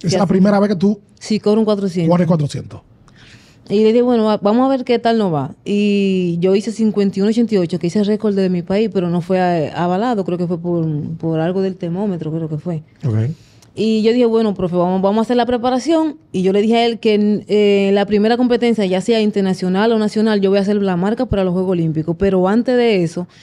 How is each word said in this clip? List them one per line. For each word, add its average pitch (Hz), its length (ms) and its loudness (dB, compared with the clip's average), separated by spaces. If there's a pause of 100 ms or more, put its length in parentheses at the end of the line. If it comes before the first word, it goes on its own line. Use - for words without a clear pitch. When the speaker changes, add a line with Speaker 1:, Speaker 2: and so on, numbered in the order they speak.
Speaker 1:
Esa - 80 -6
es - 60 0
Speaker 2:
Y - 20 0
Speaker 1:
la 196 80 2
Speaker 2:
así 165 80 -2
Speaker 1:
primera 196 260 4
vez 202 120 2
que 214 60 -2
tú 202 220 0 (220)
Speaker 2:
Sí, 214 180 -2
corro 214 220 2
un 220 40 2
cuatrocientos. 190 480 0
Speaker 1:
corres 175 140 2
cuatrocientos. 143 540 -4 (880)
Speaker 2:
Y 202 120 2
le 220 60 6
dije, 233 120 4
"Bueno, 240 240 2
va-, 214 140 2
vamos 214 260 2
a 269 60 2
ver 262 140 -2
qué 240 140 0
tal 233 200 0
nos 202 160 0
va". 139 280 -4
Y 196 800 0
yo 185 160 2
hice 220 160 -2
cincuenta 202 460 0
y - 40 -2
uno 202 80 2
ochenta 226 240 0
y 196 40 2
ocho, 175 200 -2
que 170 100 -2
hice 208 140 0
récord 208 320 0
de 190 140 0
mi 180 140 -2
país, 202 280 -2
pero 180 200 -2
no 175 100 0
fue, 185 180 -2
eh, 175 360 0
avalado, 185 500 -2
creo 175 140 -4
que 175 80 -2
fue 175 120 -4
por, 170 280 -2 (320)
por 160 220 -2
algo 180 200 -2
del 190 160 -4
termómetro, 175 560 -6
creo 165 160 -6
que 156 80 -6
fue. 156 260 -6 (220)
Speaker 3:
Ok. 120 100 0 (600)
Speaker 2:
Y 220 280 0
yo 226 100 2
dije, 247 120 2
"Bueno, 226 300 2
profe, 185 200 -4
vamos, 180 280 0
vamos 196 160 2
a 226 40 0
hacer 240 140 0
la 240 80 2
preparación". 254 720 0 (160)
Y 190 100 -2
yo 190 120 2
le 202 80 2
dije 226 160 2
a 233 80 2
él 233 120 -2
que 220 160 0
en, 208 320 0
eh, 202 460 2
la 202 140 2
primera 214 320 2
competencia, 240 480 2
ya 185 160 0
sea 226 180 0
internacional 196 720 0
o 226 60 2
nacional, 214 420 0
yo 190 80 2
voy 196 120 2
a - 20 0
hacer 208 200 0
la 190 140 0
marca 214 300 -2
para 196 180 -2
los 185 80 0
Juegos 185 200 -2
Olímpicos. 165 460 -2
Pero 185 300 2
antes 233 260 0
de 233 300 2
eso, 175 240 -6 (140)